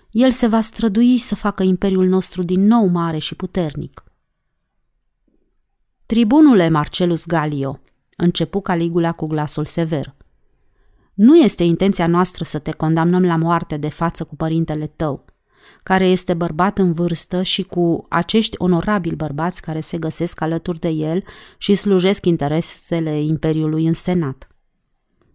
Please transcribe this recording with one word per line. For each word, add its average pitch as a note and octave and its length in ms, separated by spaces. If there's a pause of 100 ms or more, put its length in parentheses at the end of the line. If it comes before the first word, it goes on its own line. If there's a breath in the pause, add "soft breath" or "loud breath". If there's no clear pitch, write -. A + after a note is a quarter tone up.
(120)
El B3 200
se A#3+ 160
va A3 140
strădui A#3 560
să - 180
facă G3+ 280
imperiul F#3 440
nostru F#3 360
din F#3 220
nou A3+ 200
mare E3+ 320
și - 180
puternic.” D#3+ 680 (2000)
„Tribunule A3+ 640
Marcelus D#3+ 560
Galio”, D3 540 (380)
începu F3 440
Caligula E3+ 500
cu D#3+ 160
glasul D3+ 380
sever, D#3+ 500 (1000)
„nu A#3+ 240
este A3 260
intenția E3+ 440
noastră F3 360
să D#3 160
te - 120
condamnăm E3 520
la F3 120
moarte E3 420
de D3 120
față E3 340
cu D3+ 120
părintele D#3+ 520
tău, D3+ 380 (580 soft breath)
care F#3+ 240
este F#3 260
bărbat E3+ 440
în F3+ 160
vârstă, F3 500
și F#3 200
cu E3+ 460
acești G#3+ 500
onorabili F3+ 560
bărbați D#3 460
care D#3 180
se D#3 180
găsesc D#3+ 440
alături E3 380
de F3 100
el D#3+ 340 (340 loud breath)
și - 180
slujesc F#3+ 500
interesele D#3+ 960
imperiului D#3 640
în E3 80
senat. E3 540 (880)